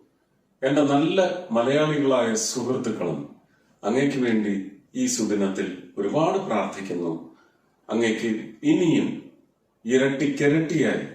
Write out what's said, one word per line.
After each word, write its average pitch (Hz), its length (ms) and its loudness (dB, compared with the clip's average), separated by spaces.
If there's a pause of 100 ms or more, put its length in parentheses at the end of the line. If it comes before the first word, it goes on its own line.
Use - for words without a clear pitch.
(640)
എൻ്റെ 143 180 4
നല്ല 165 720 2
മലയാളികളായ 131 840 2
സുഹൃത്തുക്കളും 104 1000 -4 (480)
അങ്ങേക്ക് 131 340 0
വേണ്ടി 104 540 0 (240)
ഈ 127 100 0
സുദിനത്തിൽ 101 920 -2
ഒരുപാട് - 400 0
പ്രാർത്ഥിക്കുന്നു. 87 1000 -4 (540)
അങ്ങേക്ക് 110 640 -2 (100)
ഇനിയും 160 680 2 (540)
ഇരട്ടിക്കിരട്ടിയായി 139 1300 2